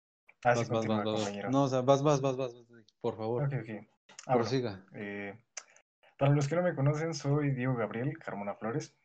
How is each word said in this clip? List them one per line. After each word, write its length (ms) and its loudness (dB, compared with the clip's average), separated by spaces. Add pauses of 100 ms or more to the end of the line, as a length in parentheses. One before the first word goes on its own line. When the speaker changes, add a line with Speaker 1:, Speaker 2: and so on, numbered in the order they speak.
(460)
Speaker 1:
Ah, 100 6
sí, 60 0
Speaker 2:
vas, 80 -2
vas, 0 -
Speaker 1:
continúa, 280 0
Speaker 2:
vas, 80 0
vas, 80 0
vas. 100 0
Speaker 1:
compañero. 280 -4
Speaker 2:
No, 120 4
o 40 2
sea, 140 0
vas, 220 6
vas, 180 4
vas, 160 0
vas, 160 -6 (480)
por 160 -2
favor. 260 -2
Speaker 1:
Ok, 180 -2
ok. 80 -10
Ah, 680 -6
bueno. 40 6
Speaker 2:
Prosiga. 540 -2
Speaker 1:
Eh, 440 -8 (800)
para 160 4
los 140 2
que 80 -2
no 80 2
me 120 0
conocen, 380 0
soy 380 0
Diego 240 0
Gabriel 440 -2
Carmona 360 -8
Flores. 500 -6